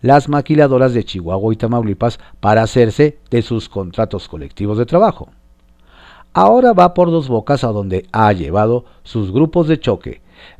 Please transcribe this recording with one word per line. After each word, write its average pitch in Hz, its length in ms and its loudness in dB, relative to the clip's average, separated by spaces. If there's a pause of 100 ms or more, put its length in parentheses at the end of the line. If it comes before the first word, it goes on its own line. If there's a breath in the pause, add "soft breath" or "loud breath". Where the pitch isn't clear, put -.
las 135 280 2
maquiladoras 139 640 2
de 113 100 -2
Chihuahua 95 500 -4
y 110 40 -6
Tamaulipas 113 600 -4 (200 soft breath)
para 107 220 2
hacerse 120 560 2 (140)
de 120 100 0
sus 113 260 -6
contratos 98 600 -6
colectivos 104 500 -8
de 120 80 0
trabajo. 180 440 0 (1000 soft breath)
Ahora 240 420 4
va 180 200 4
por 175 160 2
Dos 160 180 -2
Bocas 127 360 -2
a 120 60 -2
donde 98 420 -4
ha 107 200 2
llevado 104 540 -2 (160 soft breath)
sus 101 300 -8
grupos 156 360 0
de 156 120 0
choque, 110 420 -6 (380 soft breath)